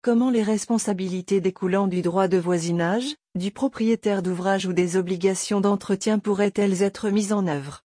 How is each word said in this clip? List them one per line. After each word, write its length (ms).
Comment 300
les 120
responsabilités 960
découlant 460
du 160
droit 260
de 100
voisinage, 760
du 160
propriétaire 720
d'ouvrage 420
ou 80
des 240
obligations 640
d'entretien 580
pourraient-elles 640
être 280
mises 220
en 140
œuvre ? 360